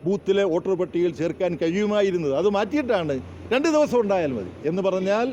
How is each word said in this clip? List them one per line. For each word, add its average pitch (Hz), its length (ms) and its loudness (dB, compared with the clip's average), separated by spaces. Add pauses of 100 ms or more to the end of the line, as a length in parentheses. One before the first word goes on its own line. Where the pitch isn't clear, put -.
ബൂത്തിലെ 196 440 2
വോട്ടർ 180 300 0
പട്ടികയിൽ 175 400 0
ചേർക്കാൻ 175 320 -2 (100)
കഴിയുമായിരുന്നത്, 185 760 0
അത് 196 160 2
മാറ്റിയിട്ടാണ് 214 580 0 (380)
രണ്ട് 285 240 2
ദിവസം 262 280 4
ഉണ്ടായാൽ 175 340 0
മതി 87 140 -8 (180)
എന്ന് 180 180 -2
പറഞ്ഞാൽ 196 440 0